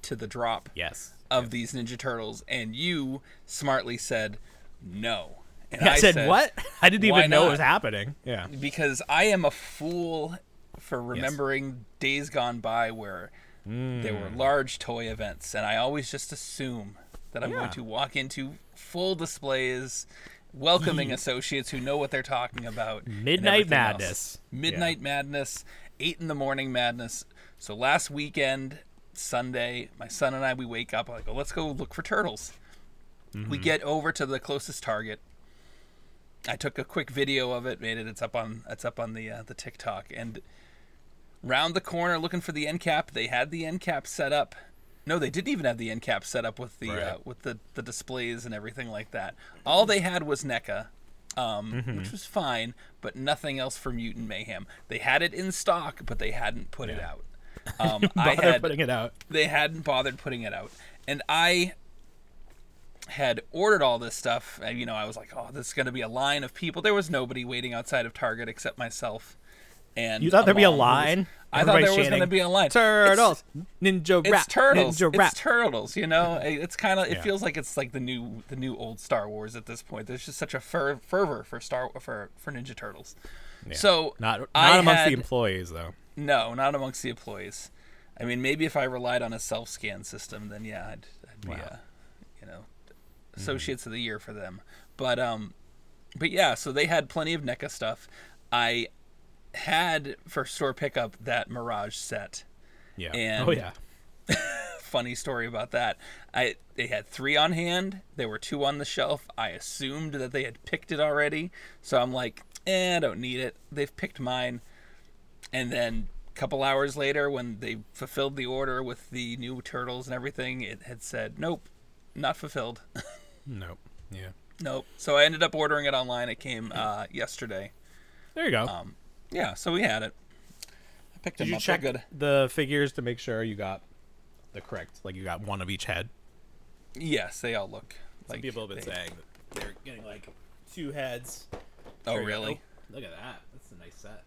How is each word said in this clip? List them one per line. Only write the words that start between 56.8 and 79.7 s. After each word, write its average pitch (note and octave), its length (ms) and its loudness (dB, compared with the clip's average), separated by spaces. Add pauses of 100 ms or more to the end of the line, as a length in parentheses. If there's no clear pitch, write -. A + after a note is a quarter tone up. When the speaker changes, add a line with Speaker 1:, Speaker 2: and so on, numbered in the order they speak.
Speaker 1:
it - 100 -8
Speaker 2:
Yeah. E2+ 120 -8
Speaker 1:
out. - 140 -12 (400)
Speaker 2:
<laughs> - 140 -10
Speaker 1:
Um, A2 240 4 (120)
I D3+ 200 6
Speaker 2:
Bother F3 160 8
Speaker 1:
had A#2+ 100 4
Speaker 2:
putting D3 180 0
it C#3 120 2
out. A#2 220 -2 (160)
Speaker 1:
They D3+ 160 4
hadn't D3+ 380 0
bothered C3+ 360 0
putting B2 240 -6
it G2+ 100 -6
out. - 180 -8 (360)
And C#3 200 -4
I F3 460 4 (1300)
had A#2+ 340 0 (100)
ordered F#3+ 300 6
all B2 180 6
this A#2 160 -6
stuff, - 480 -2
and, A#2+ 160 -4
you A#2+ 60 -4
know, A2+ 100 -4
I G#2+ 100 -2
was G#2+ 100 -8
like, G#2+ 200 -14
"Oh, A#2 160 -10
this C3+ 160 -8
is - 60 -8
gonna B2+ 180 0
be B2+ 100 -4
a A2+ 60 -4
line C#3 360 0
of B2 100 -10
people." E3+ 280 -4
There G#3+ 120 4
was F#3+ 160 2
nobody B2+ 360 -2
waiting B2 280 -4
outside A#2+ 320 0
of A2+ 80 -8
Target A2+ 360 -2
except - 280 -8
myself. A#2 600 -8 (580)
And A2+ 280 0
Speaker 2:
You D#3+ 80 4
thought F#3+ 120 10
Speaker 1:
a - 20 8
Speaker 2:
there'd G3 120 10
be G3+ 60 10
a F#3 80 12
Speaker 1:
mom D3+ 40 6
who C#3 40 4
was - 0 -
Speaker 2:
line? D3+ 480 6 (260)
Speaker 1:
I C#3 60 4
thought E3 160 6
Speaker 2:
Everybody D#3 80 10
Speaker 1:
there - 80 8
was G3 60 6
Speaker 2:
chanting, C#3 220 6
Speaker 1:
gonna F3+ 80 6
be F#3+ 120 4
a F3 100 2
line. F3+ 200 6
Speaker 2:
"Turtles, G#3 760 8 (120)
Speaker 1:
It's, D#3+ 100 -10 (160)
Speaker 2:
Ninja F3+ 400 6
Speaker 1:
it's F#3+ 100 2
Speaker 2:
Rap, F#3 180 8
Speaker 1:
Turtles. B3+ 480 6
Speaker 2:
Ninja E3 200 6
Rap." F#3 140 8
Speaker 1:
It's - 80 -6
Turtles, A#3 560 2
you - 120 0
know? E3+ 360 6
It, D3+ 120 0
it's D#3+ 200 -6
kinda, F#3+ 280 4
it E3+ 140 0
Speaker 2:
Yeah. - 40 -6
Speaker 1:
feels G3 220 0
like G#3+ 140 -2
it's, - 200 -6
like, C3 160 -2
the C3+ 60 -4
new, A#2+ 500 -6
the C#3 80 -8
new B2+ 180 -4
old A2+ 240 -8
Star G#2+ 300 -2
Wars G#2+ 260 -10
at A2 120 -12
this A#2 140 -12